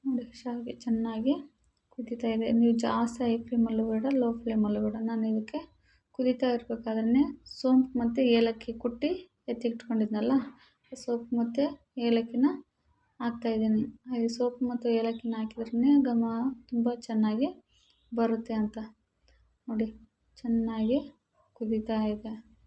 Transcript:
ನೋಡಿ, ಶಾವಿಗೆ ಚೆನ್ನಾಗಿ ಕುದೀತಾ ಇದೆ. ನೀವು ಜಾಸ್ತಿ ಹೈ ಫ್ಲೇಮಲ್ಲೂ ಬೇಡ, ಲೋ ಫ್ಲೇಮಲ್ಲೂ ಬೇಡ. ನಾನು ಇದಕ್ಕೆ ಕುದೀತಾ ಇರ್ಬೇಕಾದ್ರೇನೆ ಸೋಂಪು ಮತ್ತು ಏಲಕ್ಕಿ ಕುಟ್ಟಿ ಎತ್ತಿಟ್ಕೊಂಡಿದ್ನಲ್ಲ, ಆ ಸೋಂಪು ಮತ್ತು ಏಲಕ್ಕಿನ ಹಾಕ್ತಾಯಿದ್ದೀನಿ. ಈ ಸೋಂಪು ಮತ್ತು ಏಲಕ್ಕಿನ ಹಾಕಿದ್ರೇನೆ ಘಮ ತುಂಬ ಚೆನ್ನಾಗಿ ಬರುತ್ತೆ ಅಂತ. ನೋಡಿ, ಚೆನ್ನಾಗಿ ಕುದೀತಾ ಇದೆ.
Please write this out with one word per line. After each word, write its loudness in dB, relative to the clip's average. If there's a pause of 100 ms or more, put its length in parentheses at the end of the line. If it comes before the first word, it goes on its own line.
ನೋಡಿ, -2 (100)
ಶಾವಿಗೆ -8
ಚೆನ್ನಾಗಿ 0 (540)
ಕುದೀತಾ -6
ಇದೆ. 0
ನೀವು 6
ಜಾಸ್ತಿ 0
ಹೈ 2
ಫ್ಲೇಮಲ್ಲೂ 0
ಬೇಡ, -2 (100)
ಲೋ 2
ಫ್ಲೇಮಲ್ಲೂ 0
ಬೇಡ. -2
ನಾನು -2
ಇದಕ್ಕೆ -4 (540)
ಕುದೀತಾ 0
ಇರ್ಬೇಕಾದ್ರೇನೆ 0 (300)
ಸೋಂಪು 4
ಮತ್ತು 0 (100)
ಏಲಕ್ಕಿ 2
ಕುಟ್ಟಿ -4 (380)
ಎತ್ತಿಟ್ಕೊಂಡಿದ್ನಲ್ಲ, -2 (600)
ಆ -14
ಸೋಂಪು -6
ಮತ್ತು 0 (360)
ಏಲಕ್ಕಿನ 2 (760)
ಹಾಕ್ತಾಯಿದ್ದೀನಿ. 0 (320)
ಈ 0
ಸೋಂಪು -2
ಮತ್ತು -4
ಏಲಕ್ಕಿನ -2
ಹಾಕಿದ್ರೇನೆ 2 (100)
ಘಮ 2 (400)
ತುಂಬ 0 (120)
ಚೆನ್ನಾಗಿ 0 (640)
ಬರುತ್ತೆ 0
ಅಂತ. -2 (880)
ನೋಡಿ, -2 (500)
ಚೆನ್ನಾಗಿ 0 (560)
ಕುದೀತಾ -2
ಇದೆ. -6 (340)